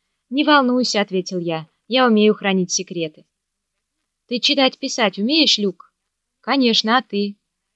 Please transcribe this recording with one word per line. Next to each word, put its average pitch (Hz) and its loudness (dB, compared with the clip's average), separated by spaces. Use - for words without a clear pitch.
"Не 277 0
волнуйся", 254 0
ответил 185 -4
я, 165 -6
"я 254 2
умею 214 4
хранить 196 0
секреты". 170 -6
"Ты 247 -4
читать, 269 0
писать 233 -4
умеешь, 262 2
Люк?" 196 -6
"Конечно, 233 2
а 254 0
ты?" 202 -4